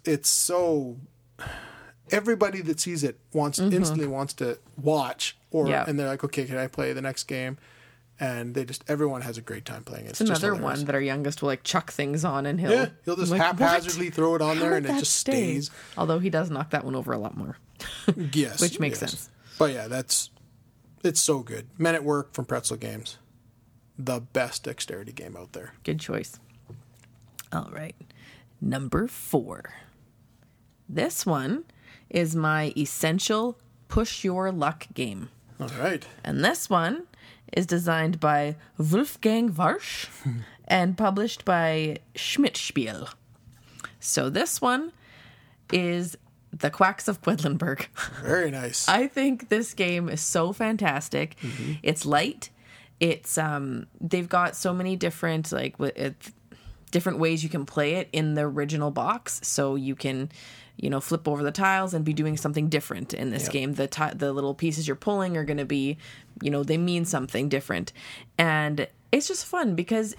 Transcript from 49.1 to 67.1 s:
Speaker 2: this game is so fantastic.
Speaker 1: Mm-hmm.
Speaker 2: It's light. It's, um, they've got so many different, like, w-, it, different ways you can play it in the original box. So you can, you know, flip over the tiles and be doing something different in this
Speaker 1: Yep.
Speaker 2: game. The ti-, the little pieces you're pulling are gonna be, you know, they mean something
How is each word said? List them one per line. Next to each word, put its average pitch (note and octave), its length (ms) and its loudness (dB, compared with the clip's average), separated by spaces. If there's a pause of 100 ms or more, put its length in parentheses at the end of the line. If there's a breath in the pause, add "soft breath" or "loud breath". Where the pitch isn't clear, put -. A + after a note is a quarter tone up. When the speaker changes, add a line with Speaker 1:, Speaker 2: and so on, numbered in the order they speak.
Speaker 2:
this A3 260 2
game F3 340 0
is D#3 120 -2
so F3 320 2
fantastic. D#3 880 0
Speaker 1:
Mm-hmm. B2+ 320 -4 (100)
Speaker 2:
It's D#3 240 0
light. D3 440 0 (500 loud breath)
It's, - 380 2
um, C#3+ 480 -2 (140)
they've F3 280 0
got F3+ 280 2
so F#3 180 0
many F#3 200 0
different, E3 580 -2
like, C3 260 -2
w-, C#3+ 180 0
it, C#3 180 -4 (760 loud breath)
different F3 280 2
ways D#3+ 240 2
you D#3+ 60 -2
can D3+ 180 -2
play D3+ 280 2
it F#3 180 -2
in D#3 220 2
the D3 80 2
original D3 480 0
box. D3 520 -2
So C#3 320 0
you C3+ 200 -2
can, C3+ 360 -4 (460 loud breath)
you C#3 140 -2
know, C#3 100 0
flip D#3+ 280 -2
over D3 140 0
the D3 100 0
tiles F#3+ 420 2
and D#3 100 0
be D#3 80 2
doing D3+ 240 0
something D3+ 320 0
different - 460 -2
in C3 160 -4
this B2+ 140 -2
Speaker 1:
Yep. - 80 -4
Speaker 2:
game. C#3 220 -2
The C#3 120 0
ti-, D3+ 280 -2
the C#3+ 180 -2
little C#3 220 0
pieces D#3 320 -2
you're C#3 100 0
pulling F#3+ 420 0
are D#3 60 0
gonna D3 200 -2
be, C#3+ 320 0 (460 loud breath)
you C#3+ 80 0
know, C#3+ 120 2
they D#3 160 2
mean F3 280 2
something C3 420 0